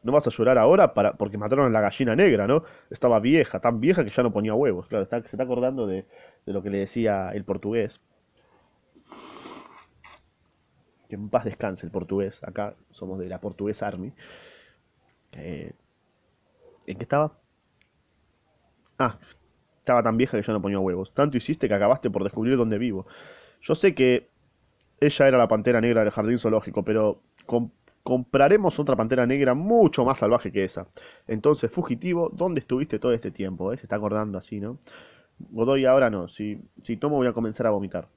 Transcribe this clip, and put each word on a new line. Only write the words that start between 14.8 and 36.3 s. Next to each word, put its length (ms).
Eh, 400
¿en 100
qué 60
estaba? 300
Ah, 180
estaba 260
tan 120
vieja 220
que 80
ya 60
no 100
ponía 160
huevos. 340
"Tanto 240
hiciste 300
que 80
acabaste 360
por 120
descubrir 340
dónde 220
vivo." 280
Yo 140
sé 220
que 320
ella 260
era 120
la 100
pantera 320
negra 220
del 100
jardín 260
zoológico, 460
pero... 360
Con 260
Compraremos 720
otra 180
pantera 300
negra 280
mucho 500
más 140
salvaje 340
que 100
esa. 240
Entonces, 440
fugitivo, 640
¿dónde 260
estuviste 380
todo 160
este 160
tiempo? 420
¿Eh? 60
Se 60
está 120
acordando 400
así, 240
¿no? 180
Godoy, 480
ahora 240
no. 180
Si, 320